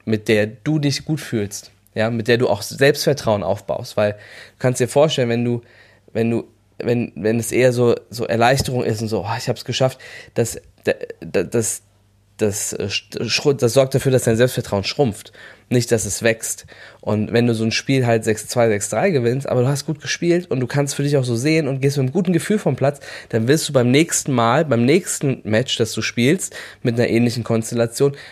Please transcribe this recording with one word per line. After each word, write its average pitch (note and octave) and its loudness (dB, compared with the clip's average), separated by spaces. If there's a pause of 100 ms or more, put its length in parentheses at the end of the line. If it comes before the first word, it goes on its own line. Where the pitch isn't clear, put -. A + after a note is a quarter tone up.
mit G#2+ -2
der G#2+ 4
du D3+ -2
dich C#3+ -2
gut D#3 -4
fühlst, - -6 (240)
ja, A2 0
mit A#2 -2
der A#2 4
du A#2+ 2
auch G#2 -2
Selbstvertrauen C3+ 0
aufbaust, - -4
weil G#2 2
du G#2 -16 (400)
kannst B2+ 0
dir A#2+ 0
vorstellen, C#3+ 2
wenn A#2 0
du, A#2+ -2 (500)
wenn A2+ 0
du, A2+ -2 (340)
wenn, A#2+ -2
wenn G#2+ -2
es - -6
eher B2+ 4
so, A#2+ 2 (160)
so A#2 -8
Erleichterung B2 0
ist G#2+ -2
und A2+ -4
so, G2+ -4
"Oh, A2+ -6
ich - -8
hab's A#2+ -6
geschafft", B2+ -2 (360)
dass, - -4 (220)
da-, - 0 (260)
da-, E2+ -2
das, - -4 (540)
das, G#2 -2
äh, - -6
sch-, - -6
schru-, C#3+ 2
das B2 0
sorgt C3 4
dafür, C3+ 0
dass B2+ 2
dein A#2 2
Selbstvertrauen A2+ 0
schrumpft, - -2 (360)
nicht, B2 0
dass A2+ 2
es G#2 -2
wächst. - 0 (340)
Und G#2+ 0
wenn A#2 4
du A#2+ 2
so A2 -2
ein A2+ 0
Spiel C3 0
halt A2+ 2
sechs G#2+ -2
zwei, A#2+ 2
sechs G#2 0
drei C#3+ 0
gewinnst, C3 0
aber B2 2
du B2 2
hast C#3+ -2
gut - -6
gespielt F3 -2
und C3+ -2
du B2+ -2
kannst C#3+ -2
für C#3+ -2
dich C#3+ 2
auch C3 2
so B2 0
sehen D3+ 0
und C3+ -4
gehst C#3 0
mit C3+ 2
einem B2+ -4
guten F#3 0
Gefühl F#3 0
vom D3+ -2
Platz, C#3 0 (300)
dann A2+ 0
wirst D#3 2
du D3+ -6
beim B2 4
nächsten D3+ 2
Mal, A#2+ 4
beim A#2 2
nächsten D3 0
Match, G#2+ 0
das A2+ 0
du A2 -4
spielst, C3+ 0 (260)
mit B2 0
einer A#2 2
ähnlichen A2+ 2
Konstellation, A#2 0 (160)